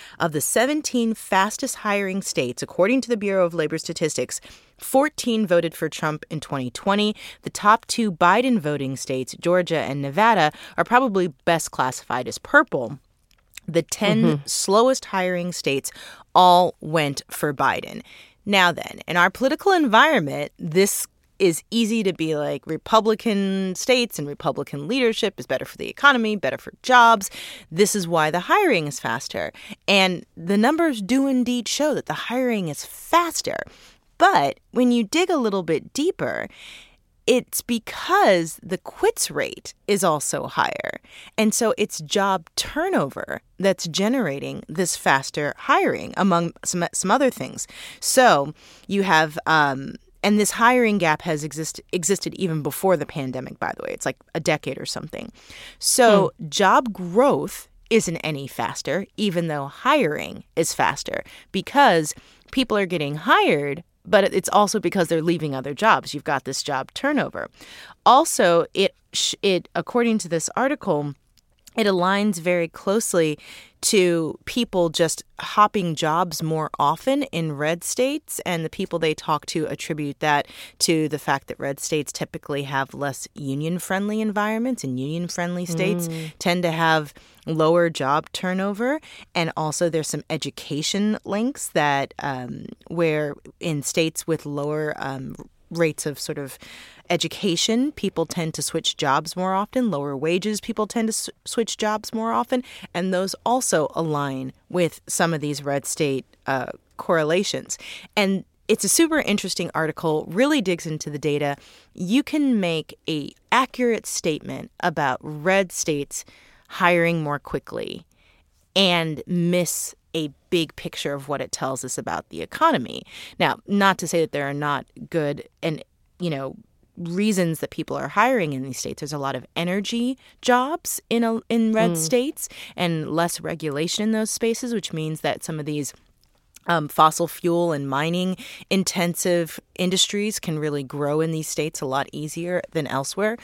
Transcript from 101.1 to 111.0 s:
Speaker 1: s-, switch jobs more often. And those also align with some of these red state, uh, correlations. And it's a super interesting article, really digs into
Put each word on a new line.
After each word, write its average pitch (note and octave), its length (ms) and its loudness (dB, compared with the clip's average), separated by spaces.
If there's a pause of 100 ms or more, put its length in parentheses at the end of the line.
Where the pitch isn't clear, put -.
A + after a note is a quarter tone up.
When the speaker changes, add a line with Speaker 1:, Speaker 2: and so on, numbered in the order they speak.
Speaker 1:
s-, - 180 -4 (160)
switch - 320 -4
jobs G#3+ 380 -2
more A3+ 180 -2
often. A#3+ 300 0 (320)
And F#3 180 -2
those F#3+ 220 -2 (100)
also A3 500 2
align C#3+ 580 -4 (180)
with E3+ 360 0
some E3 280 0
of D3+ 60 -4
these D3 220 -4
red C#3 220 -2
state, C#3 400 -2 (220)
uh, C3+ 200 -2 (300)
correlations. E3 800 0 (400)
And G3 280 0 (240)
it's G#3+ 160 2
a G3 40 -2
super D#4+ 320 4
interesting F#3+ 540 -4
article, D#3 540 0
really C4 340 2
digs F3+ 240 -2
into D#3 240 -6